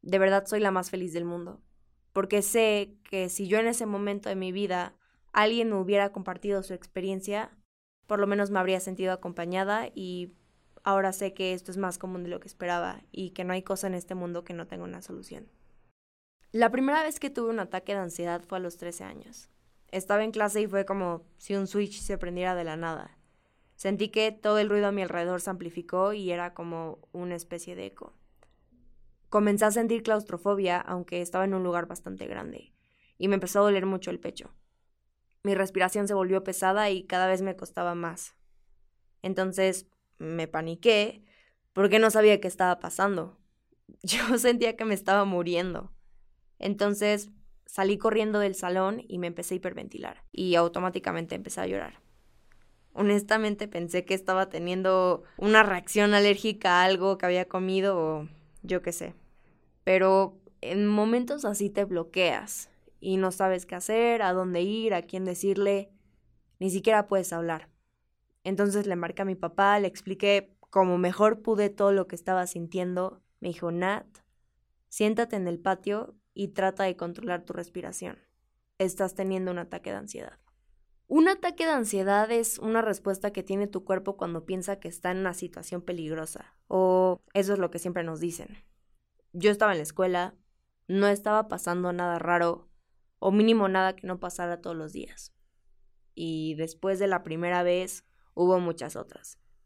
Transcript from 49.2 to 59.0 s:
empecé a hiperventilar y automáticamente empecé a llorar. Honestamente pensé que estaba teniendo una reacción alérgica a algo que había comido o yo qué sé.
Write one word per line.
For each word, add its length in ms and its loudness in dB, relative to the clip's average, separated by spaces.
empecé 260 -8
a 20 0
hiperventilar 720 -10
y 260 2
automáticamente 760 0
empecé 280 -8
a 40 -2
llorar. 360 -6
Honestamente 720 2
pensé 380 -4
que 100 -2
estaba 360 0
teniendo 720 2
una 240 8
reacción 500 2
alérgica 680 4
a 20 6
algo 320 2
que 100 -2
había 220 2
comido 500 0
o 300 -2
yo 200 -2
qué 100 -6
sé. 220 -10